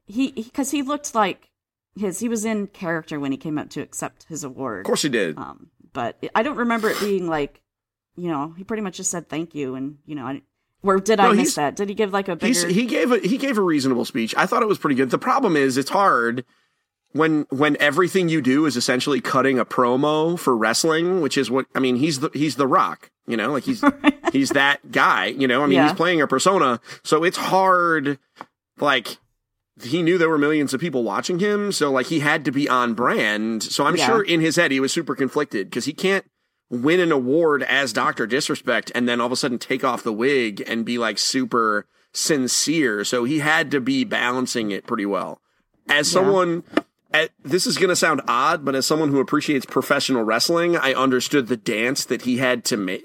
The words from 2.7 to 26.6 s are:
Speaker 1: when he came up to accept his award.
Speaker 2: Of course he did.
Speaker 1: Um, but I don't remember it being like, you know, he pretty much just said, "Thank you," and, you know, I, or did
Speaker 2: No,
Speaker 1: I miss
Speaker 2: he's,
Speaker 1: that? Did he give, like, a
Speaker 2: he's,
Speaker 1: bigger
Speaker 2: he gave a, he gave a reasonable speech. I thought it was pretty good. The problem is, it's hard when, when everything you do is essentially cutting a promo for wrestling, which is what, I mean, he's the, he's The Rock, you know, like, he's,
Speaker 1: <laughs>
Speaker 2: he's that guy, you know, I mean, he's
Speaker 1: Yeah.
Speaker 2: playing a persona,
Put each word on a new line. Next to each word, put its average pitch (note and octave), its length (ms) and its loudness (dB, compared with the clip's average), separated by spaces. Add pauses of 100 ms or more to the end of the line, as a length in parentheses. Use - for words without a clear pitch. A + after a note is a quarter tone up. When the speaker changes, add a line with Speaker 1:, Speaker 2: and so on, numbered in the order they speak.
Speaker 1:
when C#3 120 -4
he C3 60 -6
came D3+ 200 -6
up - 120 -10
to D3 120 -10
accept - 420 -12
his D3 200 -12
award. B2 360 -8
Speaker 2:
Of G2 60 -8
course - 160 -2
he D#3 60 0
did. F#2+ 300 -2
Speaker 1:
Um, - 320 -16 (220)
but A#2+ 300 -8 (120)
I A3 80 2
don't C4 140 -4
remember A#3 320 -2
it - 120 -2
being F#3+ 280 -2
like, D3+ 320 -4 (560)
you F3 120 -8
know, D#3+ 280 -6
he F#3+ 80 -16
pretty A3 180 -6
much F#3 140 -8
just F#3 140 -6
said, F3 180 -8
"Thank E3 260 -8
you," C3+ 200 -6
and, C#3 320 -10
you D#3 80 -12
know, C3 120 -10
I, C3+ 160 -10 (400)
or F#3+ 180 4
did G#3 180 2
Speaker 2:
No, G3 120 8
Speaker 1:
I - 20 6
miss G#3 80 6
Speaker 2:
he's, D4 160 2
Speaker 1:
that? C#3 200 -2
Did G3+ 120 -4
he G3+ 60 -8
give, G3 180 -2
like, G3 160 -2
a F3 120 -4
Speaker 2:
he's, G#3+ 240 2
Speaker 1:
bigger F3 100 -2
Speaker 2:
he A#3 120 2
gave D4 260 0
a, A3+ 60 4
he G3 200 0
gave C4+ 200 0
a G3+ 40 2
reasonable C3+ 420 2
speech. A2+ 320 -4
I D#3+ 100 4
thought A#3 160 0
it A3 60 0
was F#3+ 100 0
pretty D3 180 0
good. C3 140 0
The E3+ 80 0
problem B3 380 2
is, C3+ 200 2
it's C3+ 140 -2
hard C3 540 2 (680)
when, D#3 380 2
when C#3+ 300 2
everything E3+ 480 2
you D#3+ 120 0
do C3+ 260 2
is B2 100 -2
essentially B2+ 440 0
cutting C3 380 2
a A2 60 0
promo D3+ 720 2
for B2+ 180 2
wrestling, D#3+ 680 2
which C3+ 140 -2
is B2 140 0
what, B2+ 240 -2
I B2+ 60 0
mean, B2+ 160 2
he's C#3 240 0
the, D#3 120 -2
he's D3 240 -2
The C3+ 120 2
Rock, B2+ 420 0 (160)
you A#2 100 -2
know, A2 160 -2
like, C#3+ 120 -4
he's, B3+ 180 -2 (260)
Speaker 1:
<laughs> D#4+ 240 -2
Speaker 2:
he's B3 180 0
that C#3 420 2
guy, C3+ 340 2
you C3 220 -2
know, B2+ 140 2
I D3 40 2
mean, E3 160 4
he's D3+ 80 4
Speaker 1:
Yeah. - 40 -2
Speaker 2:
playing E3 280 0
a B2+ 60 2
persona, C3+ 520 2 (220)